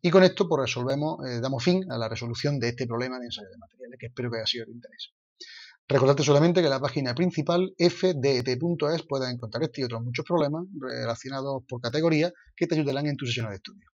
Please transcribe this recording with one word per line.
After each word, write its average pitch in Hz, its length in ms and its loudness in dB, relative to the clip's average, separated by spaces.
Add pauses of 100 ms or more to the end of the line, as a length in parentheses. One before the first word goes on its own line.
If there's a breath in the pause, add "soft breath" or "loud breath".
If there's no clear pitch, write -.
Y 175 80 2
con 185 140 10
esto, 185 220 4
pues, 151 160 2
resolvemos, 139 640 -2
eh, 123 140 -4
damos 131 240 -4
fin 185 260 2
a - 60 -4
la 113 120 -4
resolución 120 500 -4
de 117 120 0
este 127 160 -6
problema 123 320 -4
de 123 80 -12
ensayo 202 220 -12
de - 80 -20
materiales, 123 420 -20
que 127 80 -14
espero 123 240 -6
que 117 80 -4
haya 110 80 -6
sido 117 200 -6
de 110 60 -18
interés. - 400 -18 (760 loud breath)
Recordarte 139 340 4
solamente 151 380 6
que 165 60 4
en 143 40 4
la 135 100 0
página 131 340 -2
principal, 175 640 0
F 175 380 2
D 135 240 2
E 120 40 -2
T 127 140 -2
punto 160 320 0
es, 165 140 -2
puedes 131 280 -4
encontrar 120 340 -4
este 151 160 -6
y 131 40 0
otros 117 180 -4
muchos 120 220 -4
problemas 160 400 0 (160)
relacionados 131 880 -6
por 123 120 -8
categoría 156 520 0 (240 soft breath)
que 170 100 0
te 165 100 0
ayudarán 143 300 0
en 143 100 -2
tus 120 140 -6
sesiones 113 200 -4
de 98 60 -10
estudio. - 380 -20